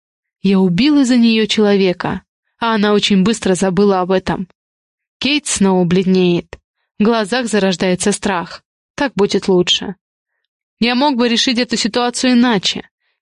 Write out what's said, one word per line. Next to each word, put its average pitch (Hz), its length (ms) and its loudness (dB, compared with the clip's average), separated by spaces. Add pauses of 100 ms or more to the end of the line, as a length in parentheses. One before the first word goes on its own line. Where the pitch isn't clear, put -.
(420)
Я 190 180 2
убил 202 400 2
из-за 254 180 2
нее 226 280 2
человека, 196 760 0 (360)
а 226 160 -2
она 208 180 0
очень 202 300 2
быстро 190 320 0
забыла 190 460 0
об 180 100 -4
этом. 190 360 -4 (720)
Кейт 285 280 -2
снова 190 360 0
бледнеет. 180 760 0 (400)
В 214 40 0
глазах 233 440 -2
зарождается 190 640 0
страх. 185 520 -6 (320)
Так 285 200 -4
будет 196 320 -2
лучше. 185 480 0 (840)
Я 240 160 0
мог 277 200 0
бы 240 120 0
решить 233 300 0
эту 240 180 -2
ситуацию 240 580 -2
иначе, 240 560 0 (320)